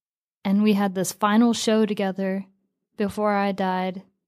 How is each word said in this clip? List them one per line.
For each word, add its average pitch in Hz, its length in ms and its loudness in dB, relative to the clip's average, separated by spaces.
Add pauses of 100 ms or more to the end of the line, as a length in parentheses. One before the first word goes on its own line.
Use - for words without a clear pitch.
(460)
and 196 160 2
we 214 120 4
had 196 200 0
this 185 180 -2
final 220 420 2
show 220 340 0
together 190 580 -4 (500)
before 208 380 -2
I 202 200 0
died 185 500 -4 (240)